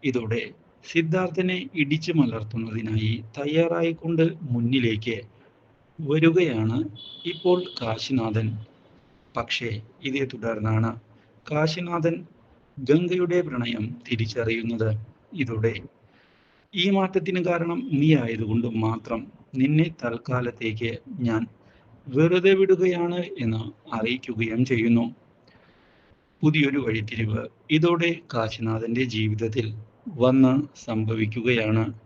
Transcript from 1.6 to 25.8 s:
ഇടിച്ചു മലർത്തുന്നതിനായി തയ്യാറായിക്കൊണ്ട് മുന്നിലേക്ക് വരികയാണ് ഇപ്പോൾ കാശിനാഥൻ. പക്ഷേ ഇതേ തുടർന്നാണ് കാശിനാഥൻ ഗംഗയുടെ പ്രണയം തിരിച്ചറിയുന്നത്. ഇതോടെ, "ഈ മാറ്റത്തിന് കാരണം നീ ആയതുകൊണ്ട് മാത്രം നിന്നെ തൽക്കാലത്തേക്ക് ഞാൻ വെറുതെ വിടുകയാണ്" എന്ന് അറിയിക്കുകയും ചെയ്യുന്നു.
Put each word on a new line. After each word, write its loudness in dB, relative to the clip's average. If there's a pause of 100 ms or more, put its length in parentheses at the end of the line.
ഇടിച്ചു 0
മലർത്തുന്നതിനായി -2 (160)
തയ്യാറായിക്കൊണ്ട് 0 (100)
മുന്നിലേക്ക് 0 (840)
വരികയാണ് 2 (380)
ഇപ്പോൾ 0 (180)
കാശിനാഥൻ. -2 (760)
പക്ഷേ -4 (220)
ഇതേ -2
തുടർന്നാണ് -2 (520)
കാശിനാഥൻ -2 (520)
ഗംഗയുടെ 2
പ്രണയം -4 (160)
തിരിച്ചറിയുന്നത്. -2 (360)
ഇതോടെ, -2 (920)
"ഈ 2
മാറ്റത്തിന് 2
കാരണം -2
നീ 6
ആയതുകൊണ്ട് 0
മാത്രം -2 (300)
നിന്നെ 4 (100)
തൽക്കാലത്തേക്ക് -4 (220)
ഞാൻ 0 (600)
വെറുതെ 4
വിടുകയാണ്" 2 (200)
എന്ന് -4
അറിയിക്കുകയും -2
ചെയ്യുന്നു. 2 (1300)